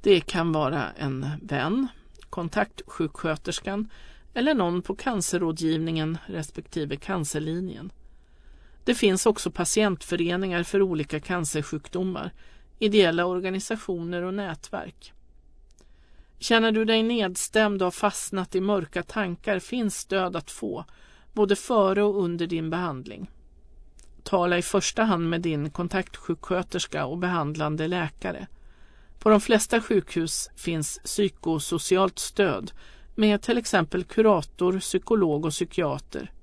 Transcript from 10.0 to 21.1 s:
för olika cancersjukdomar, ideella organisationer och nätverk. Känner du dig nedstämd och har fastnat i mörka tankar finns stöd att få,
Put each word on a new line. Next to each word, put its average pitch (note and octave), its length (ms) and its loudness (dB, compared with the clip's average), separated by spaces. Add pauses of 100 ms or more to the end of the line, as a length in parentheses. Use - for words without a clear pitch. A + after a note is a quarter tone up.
för G3 200 2
olika D#3 380 0
cancersjukdomar, F3 1120 -4 (460)
ideella F#3 460 4
organisationer F3+ 960 -4
och F#3 120 -4
nätverk. F#3 760 -10 (1300)
Känner A3+ 340 4
du A3 120 2
dig A3 180 4
nedstämd G#3 800 2
och F#3 40 2
har F3+ 40 2
fastnat - 640 -4
i F#3 60 2
mörka F#3+ 420 0
tankar F#3+ 560 -4
finns A3 380 -4
stöd F#3 400 -2
att D#3 140 -8
få, - 340 -8 (480)